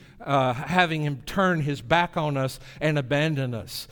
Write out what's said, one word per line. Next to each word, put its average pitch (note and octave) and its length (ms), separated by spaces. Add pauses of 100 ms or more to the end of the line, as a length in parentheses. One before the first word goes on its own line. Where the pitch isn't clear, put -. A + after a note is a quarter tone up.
(200)
uh, C3 340
having D#3+ 500
him C#3+ 220
turn F#3 360
his C#3+ 200
back E3+ 360
on D3+ 180
us C3+ 240 (220)
and D3+ 160
abandon C#3 560
us. - 380